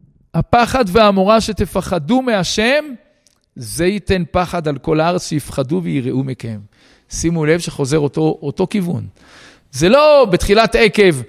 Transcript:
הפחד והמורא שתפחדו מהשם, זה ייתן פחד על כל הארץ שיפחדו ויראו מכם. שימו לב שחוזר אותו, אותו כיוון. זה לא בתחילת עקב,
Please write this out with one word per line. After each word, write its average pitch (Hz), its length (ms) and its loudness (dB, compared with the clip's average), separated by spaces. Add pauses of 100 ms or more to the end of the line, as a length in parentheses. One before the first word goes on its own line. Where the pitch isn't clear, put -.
(340)
הפחד 233 540 0
והמורא 202 520 4
שתפחדו 196 840 -4
מהשם, 240 640 -2 (680)
זה 120 300 -6
ייתן 190 460 -2
פחד 165 360 -4
על 143 100 -2
כל 156 220 -2
הארץ 175 280 -2
שיפחדו 147 560 -4
ויראו 131 400 -4
מכם. 120 360 -10 (500)
שימו 165 360 -2
לב 160 140 2
שחוזר 147 400 -2
אותו, 156 420 -2
אותו 160 280 -4
כיוון. 170 380 -4 (640)
זה 147 180 2
לא 285 420 6
בתחילת 202 440 2
עקב, 208 400 4 (140)